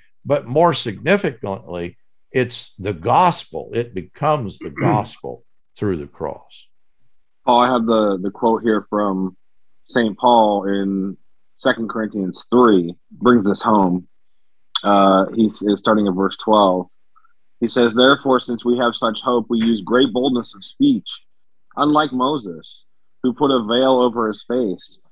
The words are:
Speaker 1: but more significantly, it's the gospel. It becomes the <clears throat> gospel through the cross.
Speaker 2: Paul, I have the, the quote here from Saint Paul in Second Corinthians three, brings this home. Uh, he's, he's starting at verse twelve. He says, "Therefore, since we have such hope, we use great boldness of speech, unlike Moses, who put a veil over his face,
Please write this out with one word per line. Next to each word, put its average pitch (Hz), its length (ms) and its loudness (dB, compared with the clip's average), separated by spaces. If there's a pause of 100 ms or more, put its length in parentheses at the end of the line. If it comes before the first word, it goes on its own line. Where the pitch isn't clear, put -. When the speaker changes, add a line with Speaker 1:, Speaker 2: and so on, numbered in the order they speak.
(240)
Speaker 1:
but 139 220 -2
more 151 280 4
significantly, 101 1200 -4 (340)
it's 123 460 -4
the 98 160 -6
gospel. 120 800 0
It 120 200 -6
becomes 120 640 -4
the 90 120 -12
<clears throat> 69 100 -10
gospel 80 640 -4 (320)
through 95 220 -2
the 71 100 -12
cross. - 580 -12 (800)
Speaker 2:
Paul, 120 140 4
I 123 80 4
have 123 180 0
the, 107 320 2
the 95 140 -6
quote 113 320 0
here 107 260 0
from 95 460 -2 (500)
Saint 113 320 -2
Paul 107 460 2
in 98 520 -2 (420)
Second 117 300 -2
Corinthians 101 640 -6
three, 104 460 4 (160)
brings 120 340 2
this 98 160 -2
home. 95 460 0 (760)
Uh, 98 440 4 (100)
he's, 110 240 0
he's 101 180 0
starting 107 300 0
at 90 60 -2
verse 95 220 -2
twelve. 98 520 2 (720)
He 120 80 -2
says, 117 260 0
"Therefore, 131 460 4
since 120 240 -8
we 120 140 0
have 117 160 0
such 110 280 -4
hope, 120 260 -2
we 117 120 0
use 113 220 0
great 117 300 2
boldness 123 420 -2
of 95 100 -18
speech, - 600 -2 (520)
unlike 147 360 0
Moses, 123 720 -6 (380)
who 127 100 0
put 139 180 0
a 123 140 2
veil 127 360 2
over 117 280 0
his 107 160 -8
face, 117 540 -6 (140)